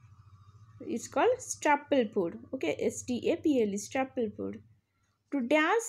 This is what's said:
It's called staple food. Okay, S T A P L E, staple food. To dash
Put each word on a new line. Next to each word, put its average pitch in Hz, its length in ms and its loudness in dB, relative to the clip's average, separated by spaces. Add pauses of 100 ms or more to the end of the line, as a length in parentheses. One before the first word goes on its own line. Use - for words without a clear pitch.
(840)
It's 226 220 -6
called 427 320 2
staple 285 760 0
food. 175 260 -2 (140)
Okay, - 240 -2
S - 260 -2
T 247 280 -2
A 330 60 2
P 277 260 2
L 208 60 2
E, 196 80 -2
staple 262 580 -4
food. 202 260 -8 (720)
To 277 80 -2
dash 311 500 4